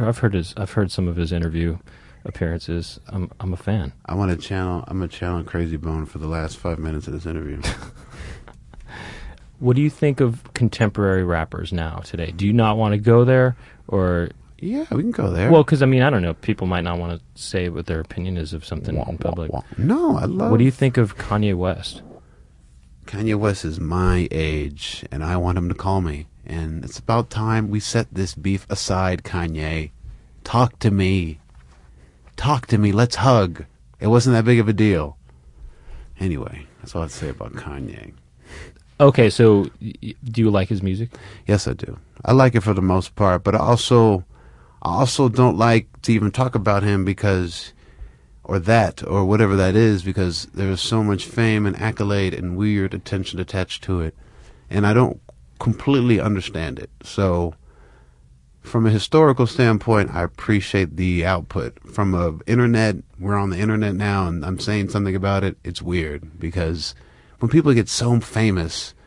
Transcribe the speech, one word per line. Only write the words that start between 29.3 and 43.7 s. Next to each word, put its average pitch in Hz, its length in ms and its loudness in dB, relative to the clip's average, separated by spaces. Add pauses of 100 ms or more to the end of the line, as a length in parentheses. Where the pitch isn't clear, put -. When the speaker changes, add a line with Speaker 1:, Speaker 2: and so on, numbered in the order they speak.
Speaker 2:
Talk 120 360 0
to 113 120 2
me. 95 480 0 (960)
Talk 139 320 0
to 113 100 4
me. 104 140 4
Let's 117 260 2
hug. 95 480 4 (340)
It - 80 -2
wasn't 120 280 6
that 113 100 2
big 117 140 6
of 104 80 4
a 110 60 2
deal. 95 420 2 (1040)
Anyway, 76 460 -6 (140)
that's - 160 -20
all 87 60 -4
I 82 40 -4
have 76 60 -12
to - 60 -16
say 76 120 -8
about - 240 -12
Kanye. 62 600 -12 (840)
Speaker 1:
Okay, 131 300 8
so 104 380 6 (140)
y-, 110 200 -10
y-, 107 140 -12 (100)
do 117 160 -2
you 110 80 6
like 98 200 2
his 98 140 -2
music? 98 280 -4 (360)
Speaker 2:
Yes, 101 200 2
I 64 60 -4
do. - 240 -10 (280)
I - 80 4
like 127 220 6
it 110 80 4
for 104 100 2
the 98 80 0
most 92 340 0
part, 92 280 2
but 101 120 2
I 110 40 2
also, 113 640 4 (560)